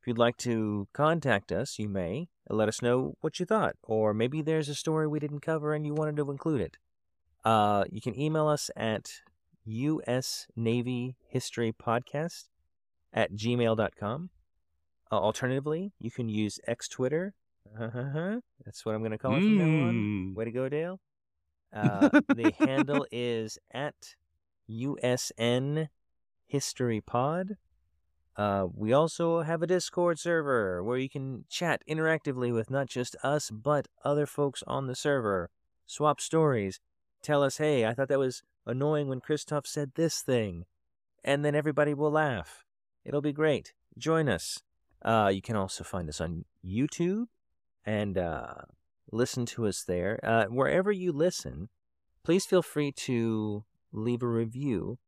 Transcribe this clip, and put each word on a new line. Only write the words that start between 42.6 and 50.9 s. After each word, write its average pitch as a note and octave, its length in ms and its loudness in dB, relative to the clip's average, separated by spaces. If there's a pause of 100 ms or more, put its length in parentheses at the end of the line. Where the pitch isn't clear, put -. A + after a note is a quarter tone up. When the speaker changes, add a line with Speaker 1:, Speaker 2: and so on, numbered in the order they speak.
Speaker 1:
It'll C#3+ 160 -2
be D3 120 -2
great. D3+ 400 0 (240)
Join D#3 320 2
us. - 320 -2 (400)
Uh, A2 320 4
you G2 80 -2
can A#2 140 -6
also F#2+ 280 -4
find F2 260 -6
us D2+ 120 -8
on E2 240 -6 (200)
YouTube E3+ 640 -2 (580)
and, G#2 320 -2
uh, D#2 360 -4 (580)
listen A#2+ 340 0
to A2+ 220 -2
us - 160 -2
there. F#2 400 -2
Uh, A2+ 220 4
wherever C#3 460 2